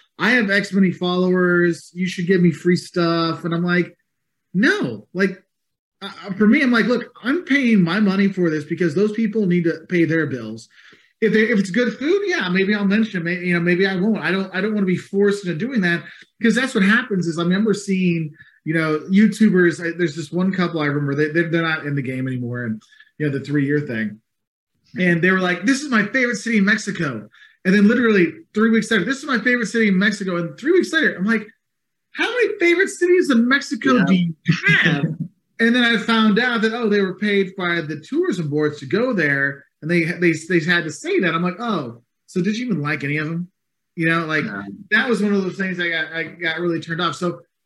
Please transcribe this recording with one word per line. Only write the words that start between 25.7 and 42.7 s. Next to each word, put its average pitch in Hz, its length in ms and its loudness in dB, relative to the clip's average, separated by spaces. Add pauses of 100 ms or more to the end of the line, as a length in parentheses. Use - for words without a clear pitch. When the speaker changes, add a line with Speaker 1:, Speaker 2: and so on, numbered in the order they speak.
Speaker 1:
is 294 80 -8
my 208 160 2
favorite 247 300 -2
city 226 220 -2
in 196 60 4
Mexico." 170 640 -2 (360)
And 185 100 4
then 208 120 6
literally 214 460 4 (220)
three 220 160 4
weeks 220 200 2
later, 202 140 2
"This 262 140 -4
is - 60 -14
my 254 140 -2
favorite 240 280 0
city 226 220 0
in 185 100 2
Mexico." 196 380 -2
And 165 220 -6
three 294 140 0
weeks 370 200 2
later, 294 220 0
I'm 180 100 -6
like, 220 220 -2 (640)
"How 320 160 -4
many 466 300 -2
favorite 339 300 2
cities 349 420 2
in 233 160 4
Mexico 269 500 0
Speaker 2:
Yeah. 196 100 4
Speaker 1:
do 190 80 4
you 175 200 0 (480)
have?" 147 280 0
Speaker 2:
<laughs> - 40 -8 (460)
Speaker 1:
And 233 160 2
then 247 80 2
I 233 140 2
found 220 400 2
out 240 240 0
that, 220 100 2
oh, 233 160 -2
they 202 140 2
were 185 160 -2
paid 196 360 0
by 170 280 -2
the 151 180 -10
tourism 262 480 -2
boards 151 320 -2
to - 60 -14
go 226 260 0
there. 139 540 -2 (160)
And 156 80 -4
they, 170 140 2
they, 175 280 0 (160)
they 180 100 2
had 170 260 0
to 156 60 -8
say 359 300 -4
that. 165 140 0
I'm 170 80 -2
like, 180 180 -4
"Oh, 165 420 -6 (220)
so - 160 -6
did 208 160 -2
you 247 80 -6
even 196 160 -4